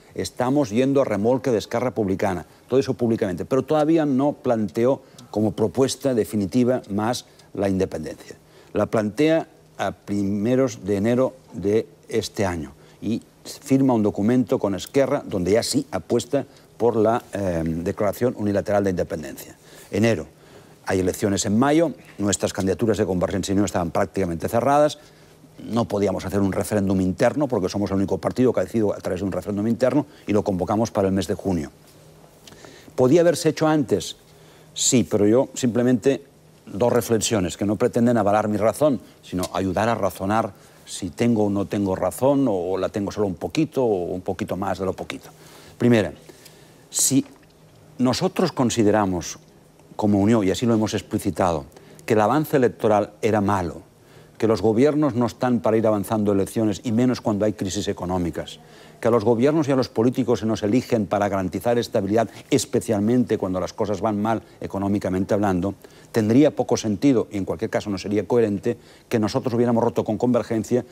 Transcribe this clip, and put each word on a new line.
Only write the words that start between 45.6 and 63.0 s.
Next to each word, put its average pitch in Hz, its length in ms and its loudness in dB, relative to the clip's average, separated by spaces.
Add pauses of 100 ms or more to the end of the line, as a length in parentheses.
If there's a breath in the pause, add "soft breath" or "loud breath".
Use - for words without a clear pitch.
Primera, 110 340 4 (800 loud breath)
si - 340 2 (720)
nosotros 160 540 2
consideramos 104 880 0 (560)
como 104 240 2
Unión, 107 260 4
y 95 60 2
así 92 140 -2
lo 117 100 2
hemos 107 180 0
explicitado, 90 720 -2 (400 loud breath)
que - 80 0
el 107 80 4
avance 143 360 2
electoral 107 640 2
era 107 200 2
malo, 95 400 -2 (560 soft breath)
que 113 100 0
los 110 140 2
gobiernos 135 540 2
no 120 100 2
están 120 360 -2
para 110 160 2
ir 110 100 2
avanzando 104 460 0
elecciones, 98 500 0
y 127 80 -4
menos 123 300 2
cuando 107 240 0
hay 107 80 0
crisis 95 340 -4
económicas, 90 720 -4 (400 loud breath)
que - 100 -2
a - 20 4
los 113 140 4
gobiernos 127 420 2
y 139 40 0
a 139 40 2
los 127 140 0
políticos 117 500 0
se 110 60 -6
nos 110 180 -2
eligen 110 420 0
para 101 240 0
garantizar 98 480 -2
estabilidad, 110 520 0 (200 loud breath)
especialmente 113 880 0